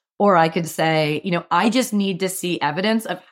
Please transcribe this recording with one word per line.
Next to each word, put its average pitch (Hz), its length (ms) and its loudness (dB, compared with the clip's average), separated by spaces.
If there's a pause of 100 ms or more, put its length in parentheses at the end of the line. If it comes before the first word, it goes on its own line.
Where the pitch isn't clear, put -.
(200)
Or 202 160 4
I 165 140 6
could 165 180 -2
say, 156 560 0
you 190 80 -4
know, 170 180 -2
"I 180 200 2
just 240 240 0
need 196 260 -2
to 190 80 -2
see 180 320 -4
evidence 196 460 -2
of - 160 -8 (100)